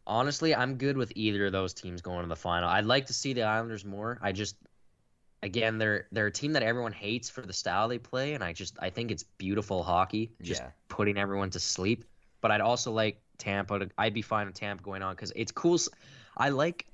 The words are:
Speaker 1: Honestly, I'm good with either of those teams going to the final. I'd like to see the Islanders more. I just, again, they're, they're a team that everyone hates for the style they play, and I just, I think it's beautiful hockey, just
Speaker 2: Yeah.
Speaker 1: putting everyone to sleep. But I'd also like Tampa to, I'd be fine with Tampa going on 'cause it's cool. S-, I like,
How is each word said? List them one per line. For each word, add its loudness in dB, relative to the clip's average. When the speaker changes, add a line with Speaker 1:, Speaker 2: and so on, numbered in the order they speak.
Speaker 1:
Honestly, 2
I'm 2
good 0
with -2
either 2
of 2
those 0
teams -8
going -6
to -4
the -2
final. 0
I'd 4
like 2
to -4
see -2
the 0
Islanders 0
more. -6
I 0
just, -4
again, 0
they're, 2
they're 2
a 0
team -2
that 4
everyone 0
hates -4
for -10
the -12
style 0
they -2
play, -4
and -6
I -4
just, -8
I -2
think -4
it's -4
beautiful -2
hockey, 2
just -4
Speaker 2:
Yeah. -12
Speaker 1:
putting 2
everyone 0
to -6
sleep. 0
But 4
I'd 4
also 2
like 2
Tampa 0
to, -2
I'd 2
be -2
fine 0
with -12
Tampa -6
going -8
on -4
'cause -10
it's -4
cool. 4
S-, 2
I 4
like, 0